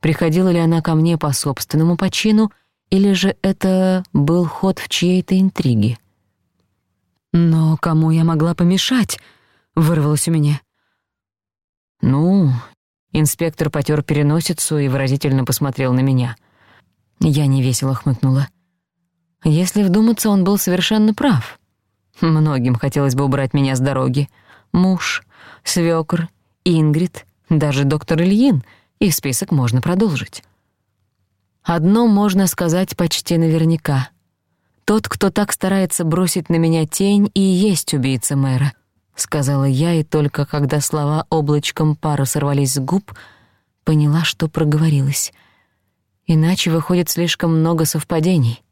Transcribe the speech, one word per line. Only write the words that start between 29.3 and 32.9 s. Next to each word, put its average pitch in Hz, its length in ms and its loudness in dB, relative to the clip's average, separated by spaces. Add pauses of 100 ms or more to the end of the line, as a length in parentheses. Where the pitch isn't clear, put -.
можно 127 280 0
продолжить. 170 600 -2 (1200)
«Одно 185 440 2
можно 202 400 2
сказать 180 500 -2